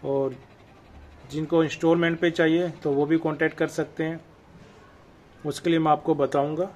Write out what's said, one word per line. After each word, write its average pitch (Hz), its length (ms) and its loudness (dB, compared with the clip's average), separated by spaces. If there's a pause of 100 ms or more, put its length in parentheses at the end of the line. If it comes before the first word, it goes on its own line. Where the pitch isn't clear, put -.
और 135 320 -2 (960)
जिनको 156 320 0
installment 165 560 2
पे 175 120 2
चाहिए 170 360 2 (140)
तो 151 100 -2
वो 143 140 2
भी 160 120 2
contact 156 400 -2
कर 160 100 0
सकते 156 360 -6
हैं, 160 160 -8 (1200)
उसके 151 260 -4
लिए 165 80 4
मैं 156 120 2
आपको 151 240 2
बताऊंगा 147 500 0 (120)